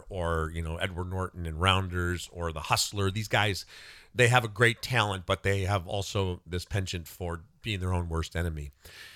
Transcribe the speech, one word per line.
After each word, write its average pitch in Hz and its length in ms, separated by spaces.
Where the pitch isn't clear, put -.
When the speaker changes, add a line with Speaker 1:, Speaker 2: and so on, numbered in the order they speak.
Speaker 1:
Mm-hmm. - 100
Speaker 2:
or, 82 400
you 82 80
know, 80 160
Edward 90 320
Norton 92 360
in 78 120
Rounders 90 720
or 85 220
The 78 80
Hustler. 101 500
These 104 160
guys, 104 380
they 117 140
have 123 160
a 107 40
great 117 320
talent, 104 440
but 95 180
they 98 180
have 92 240
also 95 600
this 87 180
penchant 90 460
for 85 320
being 101 200
their 92 120
own 87 140
worst 82 300
enemy. 78 340